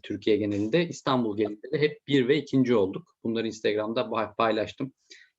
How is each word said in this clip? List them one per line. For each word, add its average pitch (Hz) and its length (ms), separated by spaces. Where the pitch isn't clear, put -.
Türkiye 107 340
genelinde. 107 520
İstanbul 123 480
genelinde 110 440
hep 151 260
bir 135 220
ve 151 100
ikinci 131 360
olduk. 98 500
Bunları 113 220
Instagram'da 107 540
pa-, 110 360
paylaştım. 110 560